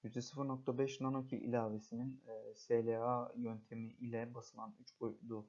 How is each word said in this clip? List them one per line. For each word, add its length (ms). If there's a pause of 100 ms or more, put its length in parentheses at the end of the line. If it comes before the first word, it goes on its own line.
Yüzde 180
sıfır 280
nokta 300
beş 220
nanokil 420
ilavesinin, 840
e, 280
S 320
L 160
A 340
yöntemi 560
ile 420
basılan 460
üç 200
boyutlu, 480